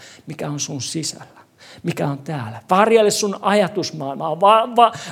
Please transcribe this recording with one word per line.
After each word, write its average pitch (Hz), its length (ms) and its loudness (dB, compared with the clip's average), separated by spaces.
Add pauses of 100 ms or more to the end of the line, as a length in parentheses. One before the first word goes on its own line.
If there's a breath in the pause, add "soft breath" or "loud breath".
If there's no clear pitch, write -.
(280 loud breath)
mikä 151 220 -10
on 147 100 -6
sun 143 220 -8
sisällä, - 600 -10 (420 loud breath)
mikä 165 240 -4
on 139 100 -4
täällä. 120 520 -10
Varjele 214 420 4
sun 202 300 -4
ajatusmaailmaa, 160 1000 -2
va-, 220 340 4
va-, 226 180 6 (180 loud breath)